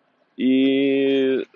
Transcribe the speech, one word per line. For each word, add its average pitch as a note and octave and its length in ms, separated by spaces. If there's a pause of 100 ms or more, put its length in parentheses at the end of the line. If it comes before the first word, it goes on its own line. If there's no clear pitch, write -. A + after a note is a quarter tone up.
(360)
і C3+ 1200